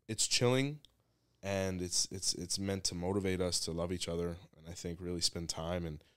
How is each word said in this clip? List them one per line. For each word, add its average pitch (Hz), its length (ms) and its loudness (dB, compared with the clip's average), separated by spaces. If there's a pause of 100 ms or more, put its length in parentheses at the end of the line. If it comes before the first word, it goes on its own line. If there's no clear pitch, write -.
it's - 200 0
chilling, 131 520 4 (640)
and 95 400 0
it's, - 280 2
it's, 95 220 0
it's - 240 -4
meant 98 280 0
to 92 100 -2
motivate 92 460 2
us 90 180 2
to - 120 -2
love 85 200 0
each 90 180 -2
other, 85 280 -2 (200)
and 80 100 -20
I 82 40 -10
think 85 280 -6
really 87 220 -4
spend 82 280 0
time 85 360 -2
and, 76 180 -8 (140)